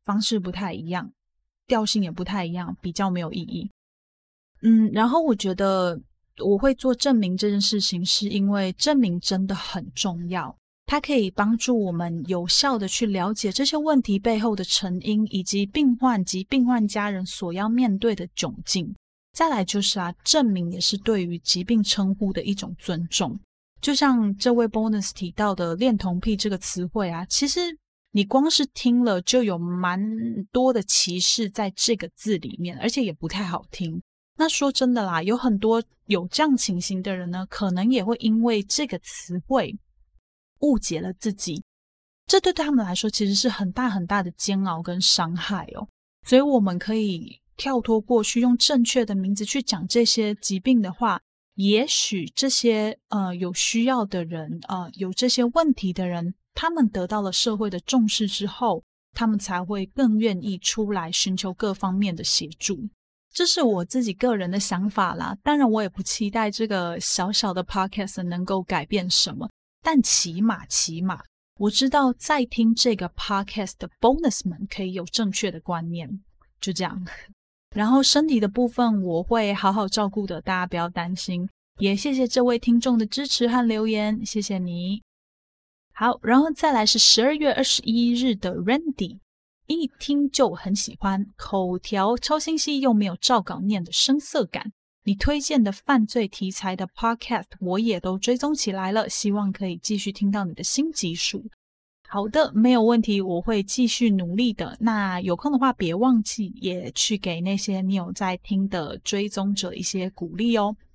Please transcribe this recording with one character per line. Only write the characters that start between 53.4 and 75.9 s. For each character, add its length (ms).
需 300
要 200
的 220
人， 420
呃， 280
有 180
这 160
些 140
问 280
题 220
的 140
人， 260
他 160
们 200
得 180
到 140
了 100
社 260
会 120
的 120
重 260
视 200
之 180
后， 380
他 140
们 100
才 260
会 240
更 300
愿 260
意 140
出 340
来 200
寻 240
求 180
各 200
方 200
面 220
的 80
协 240
助。 300
这 120
是 180
我 200
自 200
己 100
个 220
人 140
的 100
想 300
法 260
啦， 260
当 160
然 120
我 120
也 80
不 140
期 260
待 220
这 160
个 320
小 320
小 220
的 100
podcast 600
能 220
够 160
改 240
变 240
什 260
么， 140
但 220
起 360
码， 280
起 340
码， 180
我 100
知 200
道 240
在 320
听 300
这 200
个 140
podcast 720
的 100
bonus 480
们 220
可 140
以 100
有 120
正 260
确 180
的 120
观 280
念， 320